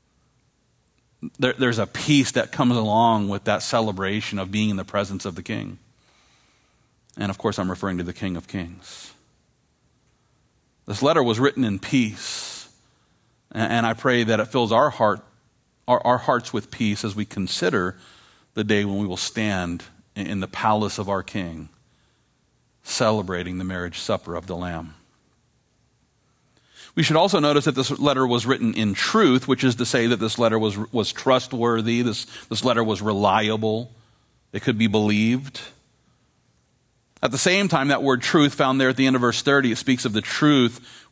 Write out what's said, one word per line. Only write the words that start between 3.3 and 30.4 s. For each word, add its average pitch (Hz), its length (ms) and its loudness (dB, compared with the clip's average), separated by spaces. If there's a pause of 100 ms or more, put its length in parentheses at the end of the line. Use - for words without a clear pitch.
that 104 180 0
celebration 104 760 -2
of 95 140 -6
being 107 180 0
in 101 60 -2
the 95 80 -6
presence 98 420 -6
of 92 100 -6
the 90 60 -12
King. 98 380 -10 (1400)
And 101 140 -6
of 95 60 -8
course, 104 200 -2
I'm 92 120 -2
referring 92 300 -4
to 90 40 -4
the 87 100 -8
King 92 220 -6
of 82 120 -10
Kings. - 680 -12 (1700)
This 104 160 -6
letter 147 220 4
was 113 160 2
written 135 240 2
in 101 160 -2
peace, - 880 -2 (840)
a-, - 40 -8
and 113 280 0
I 113 80 0
pray 120 320 0
that 110 160 2
it 107 80 -4
fills 117 240 0
our 135 160 4
heart, 104 320 0 (680)
our, 123 180 2
our 123 120 4
hearts 120 340 -2
with 107 180 -6
peace 104 360 -2
as 101 100 -6
we 104 100 -4
consider 107 720 -2 (580)
the 107 120 -2
day 104 180 4
when 98 140 -2
we 101 100 -2
will 92 100 -4
stand 92 680 -4 (320)
i-, - 20 -8
in 98 220 -6
the 95 60 -6
palace 107 520 0
of 98 100 -6
our 95 140 -2
King, 82 460 -8 (1120)
celebrating 92 760 -2
the 92 40 -6
marriage 90 340 -8
supper 90 380 -6
of 85 100 -8
the 90 120 -8
Lamb. 82 360 -8 (2000)
We 165 100 0
should 151 120 2
also 180 240 6
notice 147 260 4
that 143 100 2
this 131 160 -2
letter 135 340 2
was 120 220 0
written 120 260 0
in 104 220 0
truth, 147 520 4
which 131 160 2
is 127 120 2
to 120 100 -2
say 117 220 2
that 120 80 4
this 110 240 -2
letter 113 180 4